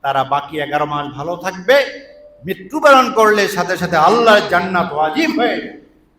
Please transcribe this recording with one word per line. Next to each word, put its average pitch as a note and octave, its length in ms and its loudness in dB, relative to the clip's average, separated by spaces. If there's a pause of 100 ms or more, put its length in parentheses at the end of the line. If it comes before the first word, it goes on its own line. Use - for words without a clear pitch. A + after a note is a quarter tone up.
তারা C3+ 220 -2
বাকি C#3 360 -4
এগারো D3 260 -4
মাস D3 220 -6
ভালো C#3+ 280 -8
থাকবে। F#3 760 -2 (360)
মৃত্যুবরণ B3+ 680 2
করলে G#3+ 340 2
সাথে F3+ 300 -4
সাথে E3+ 200 -2
আল্লাহর G#3+ 520 4
জান্নাত F3 440 -2
ওয়াজিব D#3 460 -2
হয়ে A#3+ 100 0
যাবে। - 320 -10 (380)